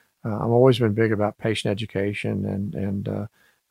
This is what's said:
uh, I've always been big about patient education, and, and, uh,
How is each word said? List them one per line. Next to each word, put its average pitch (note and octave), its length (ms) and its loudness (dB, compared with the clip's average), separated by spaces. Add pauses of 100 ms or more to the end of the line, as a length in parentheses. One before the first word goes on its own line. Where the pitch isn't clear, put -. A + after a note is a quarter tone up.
(240)
uh, A2 100 -4
I've G#2 160 -2
always A#2+ 300 6
been A2 140 2
big A2 180 2
about G#2 260 -2
patient A2 320 -2
education, G2+ 760 -4
and, G2+ 300 -4
and, G2+ 340 -4
uh, G2+ 180 -4 (440)